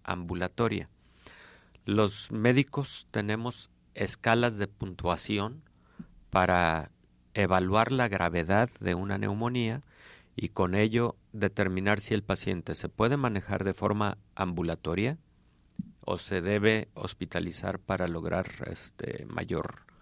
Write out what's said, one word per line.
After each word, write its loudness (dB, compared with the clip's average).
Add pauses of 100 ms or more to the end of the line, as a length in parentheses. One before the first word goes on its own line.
ambulatoria. -4 (960)
Los 0
médicos 2
tenemos -4 (260)
escalas 2
de 0
puntuación -2 (680)
para 4 (420)
evaluar 4
la 2
gravedad 2 (100)
de -2
una -2
neumonía -2 (540)
y -4
con 2
ello 2 (160)
determinar 2
si -2
el 2
paciente -2
se -6
puede 2
manejar -2
de 0
forma 0 (180)
ambulatoria -2 (800)
o -4
se -4
debe 2
hospitalizar -6
para -2
lograr, -4 (220)
este, -10
mayor, -6 (200)